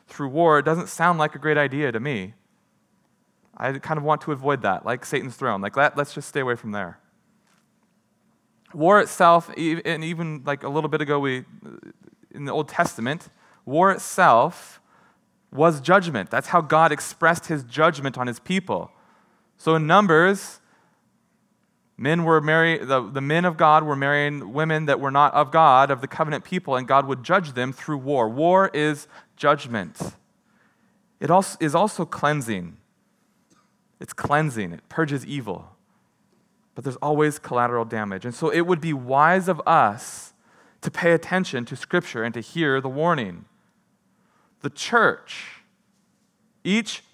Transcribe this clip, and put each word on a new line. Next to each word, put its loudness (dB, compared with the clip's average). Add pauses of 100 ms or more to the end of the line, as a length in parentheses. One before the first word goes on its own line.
through -8
war, 4
it 0
doesn't -2
sound 0
like -2
a -16
great 0
idea 0
to -4
me. -6 (1200)
I -4
kind -6
of -4
want 0
to -6
avoid -2
that, -2
like -6
Satan's -6
throne. -4
Like, -6
let, 2
let's -4
just -14
stay -4
away 0
from -10
there. -10 (1700)
War 6
itself, 4
e-, -2
and -4
even, -8
like, -6
a -6
little -2
bit -2
ago, -2
we, -4 (880)
in -14
the -8
Old -4
Testament, -4 (360)
war 2
itself 2 (720)
was 2
judgment. 2
That's -2
how 2
God 4
expressed -2
his -4
judgment 0
on -4
his -6
people. -4 (680)
So 0
in 0
Numbers, 4 (1400)
men 0
were 4
marry-, 2
the, 0
the -6
men 0
of 0
God 6
were -2
marrying -2
women 0
that 2
were -2
not 4
of 2
God, 6
of -4
the -8
covenant -4
people, -4
and -6
God 4
would -6
judge 0
them -4
through -8
war. 0
War 2
is -2 (280)
judgment. -4 (1040)
It -4
also, 2
is 0
also 0
cleansing. -4 (1200)
It's -16
cleansing. -2
It -18
purges -4
evil. -10 (960)
But -12
there's -6
always 0
collateral 0
damage. -6
And -8
so -4
it 0
would 0
be -4
wise 2
of -2
us 0 (480)
to -8
pay 0
attention -2
to -12
Scripture -4
and -4
to -10
hear -2
the -6
warning. -4 (1160)
The -8
church, -2 (1000)
each -4 (100)